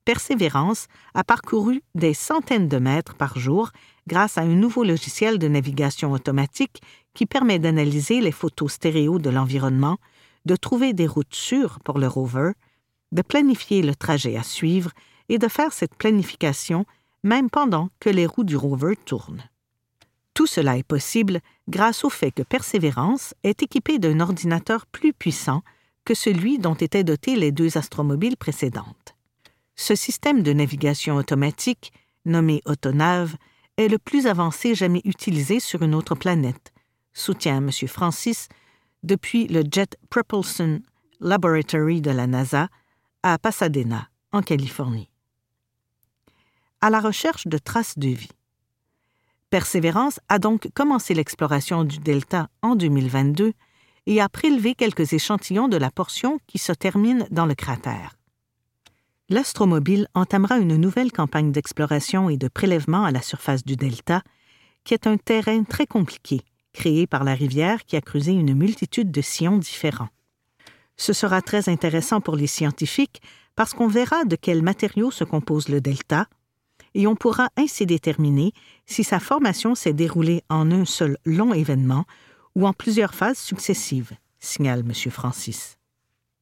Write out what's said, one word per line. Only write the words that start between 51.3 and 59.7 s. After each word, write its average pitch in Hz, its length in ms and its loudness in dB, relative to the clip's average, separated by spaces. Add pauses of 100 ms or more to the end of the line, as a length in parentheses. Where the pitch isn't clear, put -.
du 147 160 -4
delta 147 500 -2 (100)
en 233 160 2
deux 175 120 2
mille 135 200 2
vingt-deux 147 460 2 (500)
et 214 160 2
a 196 80 2
prélevé 254 460 2
quelques 180 400 0
échantillons 202 540 0
de 196 100 2
la 131 120 0
portion 254 560 -4
qui - 120 -6
se - 140 -2
termine 208 580 0
dans 165 160 0
le 147 80 2
cratère. 113 640 -8 (1120)
L'astromobile 190 800 2